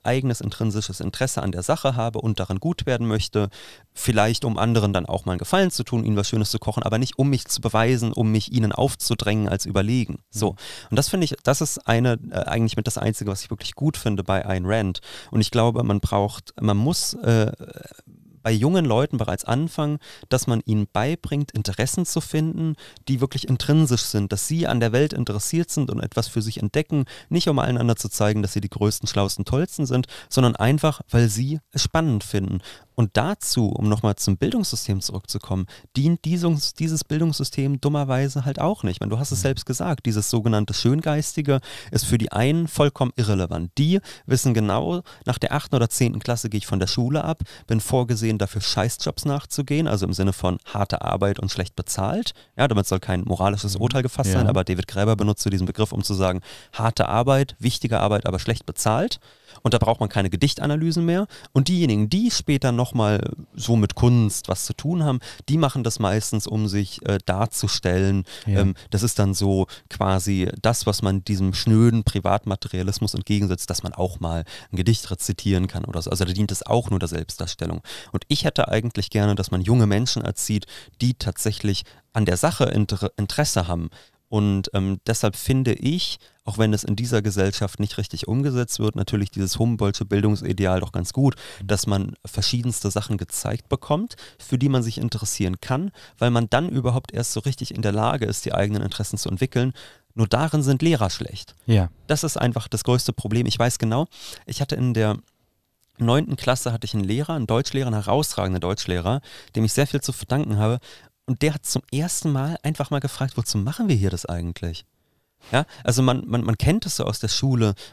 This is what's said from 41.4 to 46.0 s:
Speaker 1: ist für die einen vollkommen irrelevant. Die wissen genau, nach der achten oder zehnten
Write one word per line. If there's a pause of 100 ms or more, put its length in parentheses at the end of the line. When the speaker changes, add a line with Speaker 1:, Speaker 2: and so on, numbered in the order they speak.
Speaker 1:
ist
für
die
einen
vollkommen
irrelevant.
Die (260)
wissen
genau, (240)
nach
der
achten
oder
zehnten